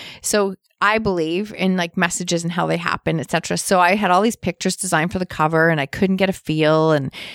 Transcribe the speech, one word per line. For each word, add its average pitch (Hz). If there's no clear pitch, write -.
So 196
I 208
believe 185
in, 185
like, 175
messages 175
and 170
how 170
they 165
happen, 160
et 160
cetera. 170
So 180
I 180
had 202
all 185
these 226
pictures -
designed 170
for 190
the 185
cover, 160
and 156
I 135
couldn't 190
get 190
a 185
feel 156
and 135